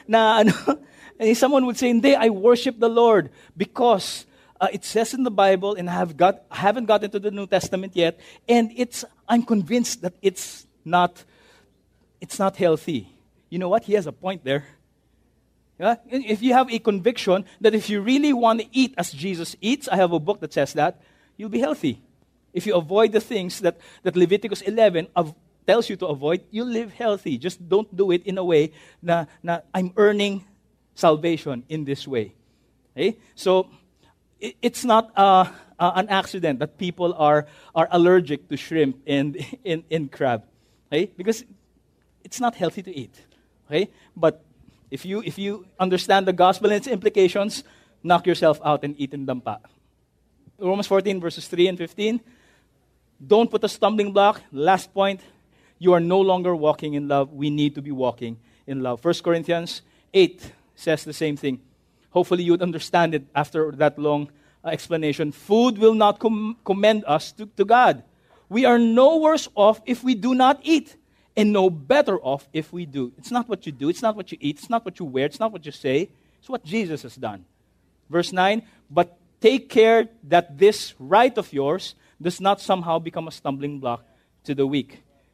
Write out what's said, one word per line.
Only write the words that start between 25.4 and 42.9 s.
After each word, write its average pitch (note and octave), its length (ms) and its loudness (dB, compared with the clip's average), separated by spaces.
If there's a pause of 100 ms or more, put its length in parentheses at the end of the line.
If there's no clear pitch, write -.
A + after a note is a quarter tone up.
tells A3+ 240 2
you G3+ 60 -6
to F3+ 120 -6
avoid, D#3 440 -2
you'll A3+ 160 -6
live A3+ 240 -6
healthy. F#3+ 460 -4
Just F3+ 320 -8
don't G#3 260 0
do F#3+ 160 0
it F3+ 160 -2
in F#3+ 100 -6
a F#3+ 60 -4
way D#3+ 300 2 (280)
na, E3+ 300 -2 (100)
na, E3+ 200 -6 (120)
"I'm F#3 220 -4
earning G3+ 480 0 (520)
salvation D#3 760 0
in D#3 160 -8
this C#3 200 -8
way." A2+ 300 -6 (600)
Okay? C3+ 200 -2 (180)
So, F#3 340 0 (760)
i-, A#3 180 -12
it's A#3 220 -4
not, A3+ 320 2
uh, F#3+ 320 6 (320)
uh, F3 160 2
an F#3+ 140 -2
accident F#3 500 -2
that D3+ 180 -8
people F3 360 -4
are, D3+ 340 2 (260)
are D#3+ 180 0
allergic F3 580 2
to D3 80 -8
shrimp D3 400 -2 (100)
and, C#3+ 320 -2 (140)
<laughs> - 120 -16
and, F3+ 240 -6
and C#3 220 -6
crab. B2 320 -4 (480)
Okay? E3 240 -2
Because G3+ 300 -6 (800)
it's G#3 160 -14
not A#3+ 140 -4
healthy F3 280 -6
to F#3 100 -16